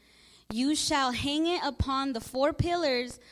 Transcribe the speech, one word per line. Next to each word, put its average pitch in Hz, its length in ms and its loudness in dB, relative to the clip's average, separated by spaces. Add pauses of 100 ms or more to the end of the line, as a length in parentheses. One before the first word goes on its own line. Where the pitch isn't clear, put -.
(520)
You 262 220 2
shall 277 380 2
hang 285 340 0
it 349 180 0
upon 269 500 -2
the 226 60 -4
four 269 320 0
pillars 294 680 0 (120)